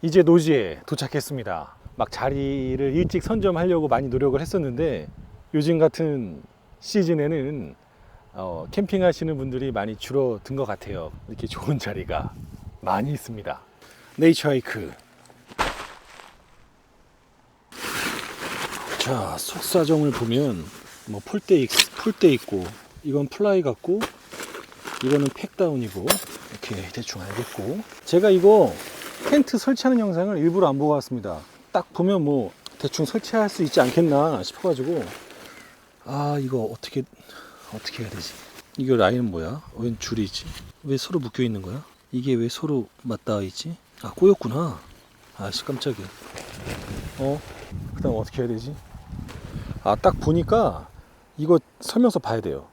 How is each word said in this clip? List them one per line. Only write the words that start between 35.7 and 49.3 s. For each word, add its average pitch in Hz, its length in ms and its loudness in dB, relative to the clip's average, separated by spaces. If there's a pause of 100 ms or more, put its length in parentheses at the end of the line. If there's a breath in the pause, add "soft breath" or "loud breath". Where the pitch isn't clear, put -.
아, 143 340 -2
이거 131 260 -2
어떻게, 117 380 -6 (720 loud breath)
어떻게 - 280 -10
해야 101 80 -8
되지? 90 220 -10 (440)
이거 131 200 4
라인은 113 340 4
뭐야? 87 320 -4 (140)
웬 113 220 -4
줄이 113 260 -2
있지? - 200 -8 (380)
왜 139 160 -2
서로 180 220 -4
묶여 127 220 -4
있는 110 200 -2
거야? 107 200 -8 (300)
이게 127 220 0
왜 117 160 2
서로 139 360 -2 (160)
맞닿아 110 400 -2
있지? 151 340 -8 (260)
아, 113 80 -10
꼬였구나. 151 680 4 (600)
아씨, 98 260 -8
깜짝이야. 120 420 -4 (1120)
어? 139 200 0 (540)
그다음 123 220 -2
어떻게 110 260 -4
해야 120 60 -2
되지? 120 260 -6 (1080 loud breath)